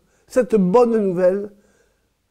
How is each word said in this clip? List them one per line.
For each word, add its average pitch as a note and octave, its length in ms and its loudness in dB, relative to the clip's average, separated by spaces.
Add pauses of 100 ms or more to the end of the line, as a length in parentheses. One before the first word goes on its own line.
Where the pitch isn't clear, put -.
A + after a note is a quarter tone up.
(280)
cette B3 280 -2
bonne A3 400 2
nouvelle, G3 560 -2 (800)